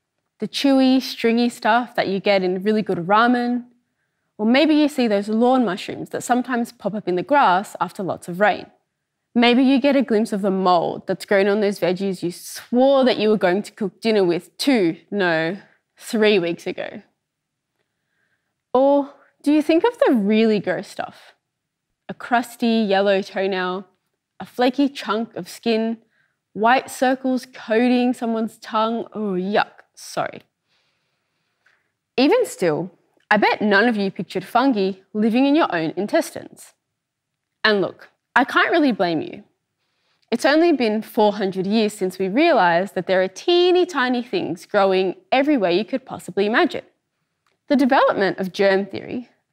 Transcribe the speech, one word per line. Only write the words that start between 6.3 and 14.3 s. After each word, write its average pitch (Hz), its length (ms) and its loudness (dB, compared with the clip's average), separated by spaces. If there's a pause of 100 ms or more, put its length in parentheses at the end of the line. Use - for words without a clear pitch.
pop - 240 -8
up 208 140 -6
in 180 80 0
the 175 80 -2
grass 208 560 2
after 180 240 -6
lots 120 240 -8
of 175 100 -8
rain. 202 280 0 (680)
Maybe 240 300 4
you 262 160 4
get 277 160 2
a 277 60 2
glimpse 226 300 -2
of 196 100 -4
the 196 100 0
mold 180 560 0
that's 185 160 -6
grown 202 240 2
on 202 120 0
those 202 200 -2
veggies 185 420 -4
you 175 80 -4
swore 262 720 0
that 240 140 2
you 214 100 0
were 214 80 4
going 190 280 0
to - 80 -18
cook - 280 -8
dinner 214 220 2
with 175 340 -2